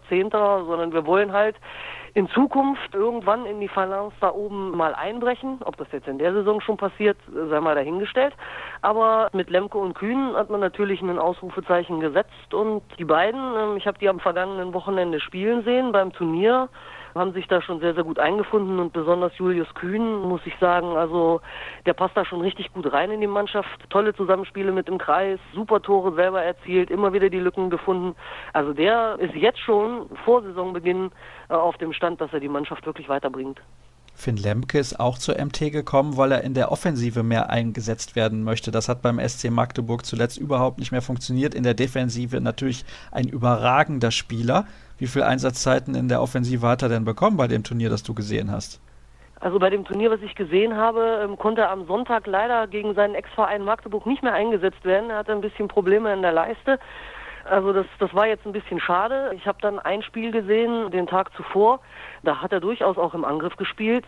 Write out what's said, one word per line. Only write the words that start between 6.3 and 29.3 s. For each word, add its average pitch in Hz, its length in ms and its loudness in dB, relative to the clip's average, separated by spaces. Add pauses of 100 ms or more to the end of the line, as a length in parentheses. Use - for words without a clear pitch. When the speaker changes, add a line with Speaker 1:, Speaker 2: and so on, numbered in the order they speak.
Speaker 1:
Saison 208 280 2
schon 214 160 -2
passiert, 202 400 0 (320)
sei 151 120 2
mal 156 140 2
dahingestellt. 196 580 0 (480)
Aber 220 520 4
mit 180 180 -2
Lemke 196 260 0
und 190 160 -2
Kühn 247 420 -2
hat 208 140 0
man 208 100 -2
natürlich 196 420 0
ein 175 180 -2
Ausrufezeichen 175 800 -2
gesetzt 160 540 -2
und 214 280 0 (160)
die 170 80 -6
beiden, 180 340 2 (180)
ähm, 214 200 -2
ich 196 100 -4
habe 202 120 -4
die 202 100 2
am 185 100 0
vergangenen 180 540 -2
Wochenende 180 460 -2
spielen 214 440 -2
sehen 247 280 2
beim 196 200 2
Turnier, 208 580 2 (460)
haben 185 180 -2
sich 185 140 -8
da 175 160 2
schon 170 160 -6
sehr, 165 160 0
sehr 170 80 0
gut 160 160 -4
eingefunden 190 600 0
und 175 140 -2
besonders 170 440 0
Julius 180 360 -2
Kühn, 214 480 -2
muss 180 240 -2
ich 165 140 -8
sagen, 175 360 2
also 165 460 2 (460)
der 175 60 4
passt 185 220 0
da 196 100 2
schon 175 160 -4
richtig 185 320 -4
gut 156 200 -2
rein 160 160 2
in 214 120 -2
die 208 60 0
Mannschaft. 202 400 -2 (220)
Tolle 208 240 2
Zusammenspiele 196 580 0
mit 185 160 -2
dem 185 120 -4
Kreis, 190 400 0 (160)
super 214 260 0
Tore 190 320 2
selber 180 300 2
erzielt, 180 480 0
immer 190 220 2
wieder 196 160 4
die 185 100 -2
Lücken 180 320 0
gefunden. 180 440 -2 (380)
Also 147 200 0
der 214 440 2
ist - 160 -2